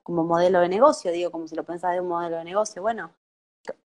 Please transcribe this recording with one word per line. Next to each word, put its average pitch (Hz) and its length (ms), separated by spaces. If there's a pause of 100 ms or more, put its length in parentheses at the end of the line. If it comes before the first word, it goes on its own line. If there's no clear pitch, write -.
como 170 200
modelo 170 360
de 175 100
negocio? 202 420
Digo, 175 200
como 165 160
si 156 80
lo 160 80
pensás 175 300
de 180 80
un 180 80
modelo 170 280
de 165 60
negocio. 190 400
Bueno, 214 260 (760)